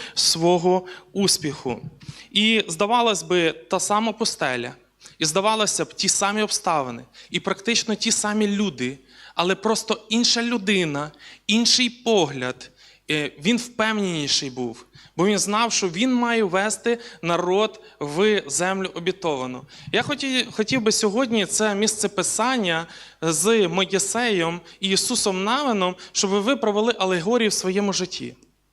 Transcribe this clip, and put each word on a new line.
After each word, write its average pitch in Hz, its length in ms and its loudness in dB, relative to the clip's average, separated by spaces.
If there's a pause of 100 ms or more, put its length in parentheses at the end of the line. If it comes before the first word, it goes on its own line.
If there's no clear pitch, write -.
(140)
свого 180 720 2 (260)
успіху. 147 680 -2 (500)
І, 214 380 4
здавалось 208 540 2
би, 165 300 2
та - 280 -4
сама 214 320 0
пустеля, 135 640 -4 (440)
і, 160 60 -2
здавалося 196 600 0
б, - 100 -18
ті - 140 -2
самі 208 340 0
обставини, 139 640 -2 (260)
і 175 100 -4
практично 220 540 -2
ті 220 180 -2
самі 208 340 0
люди, 156 520 -2 (360)
але 180 200 0
просто 214 540 -2
інша 233 340 2
людина, 185 680 0 (360)
інший 233 440 2
погляд, 139 800 -2 (400)
е, 151 220 -2 (120)
він 233 120 4
впевненіший 190 920 -2
був, 120 360 -8 (300)
бо 170 100 2
він 208 120 4
знав, 208 340 0
що 196 160 0
він 233 260 0
має 233 300 2
вести 208 540 0 (240)
народ 180 580 0 (200)
в 185 460 2
землю 185 480 -2
обітовану. 147 680 -4 (300)
Я 208 100 2
хоті-, 262 500 -2
хотів 226 300 0
би 214 100 4
сьогодні 220 540 2
це 214 280 0
місце 208 340 0
писання 190 800 0 (360)
з 175 460 4
Моїсеєм 185 920 0 (200)
і 190 80 -2
Ісусом 190 560 0
Навином, 214 520 0 (160)
щоб 196 180 0
ви 208 260 2
провели 220 420 2
алегорію 190 520 2
в - 20 -2
своєму 190 400 0
житті. 131 440 -6 (360)